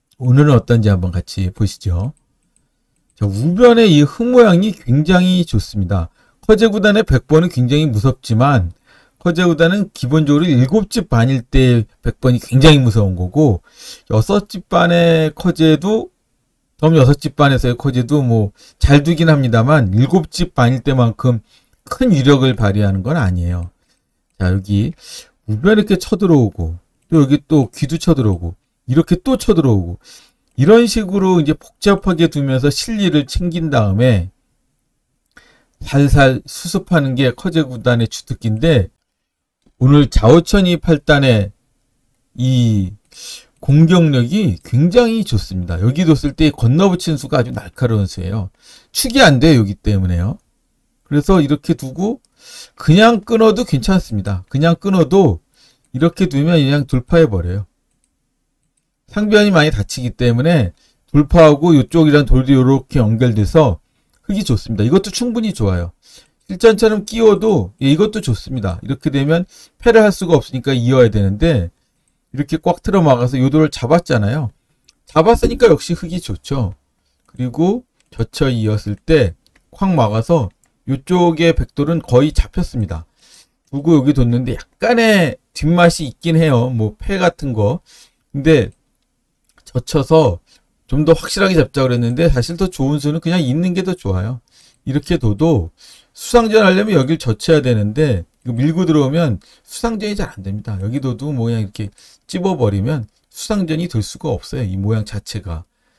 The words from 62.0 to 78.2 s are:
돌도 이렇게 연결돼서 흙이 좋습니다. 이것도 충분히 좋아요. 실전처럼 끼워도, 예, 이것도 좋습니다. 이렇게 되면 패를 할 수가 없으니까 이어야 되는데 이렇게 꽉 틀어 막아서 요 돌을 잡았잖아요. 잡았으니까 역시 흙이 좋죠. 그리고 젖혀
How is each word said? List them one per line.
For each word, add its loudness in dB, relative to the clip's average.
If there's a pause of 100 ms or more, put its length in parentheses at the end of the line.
돌도 2
이렇게 2
연결돼서 0 (440)
흙이 -6
좋습니다. -4
이것도 0
충분히 -4
좋아요. -4 (560)
실전처럼 2
끼워도, 0
예, 2
이것도 0
좋습니다. -6
이렇게 -8
되면 -2 (340)
패를 4
할 4
수가 0
없으니까 -4
이어야 4
되는데 -2 (640)
이렇게 -4
꽉 -2
틀어 0
막아서 0
요 2
돌을 2
잡았잖아요. -2 (540)
잡았으니까 2
역시 0
흙이 -8
좋죠. -8 (520)
그리고 -4 (260)
젖혀 -4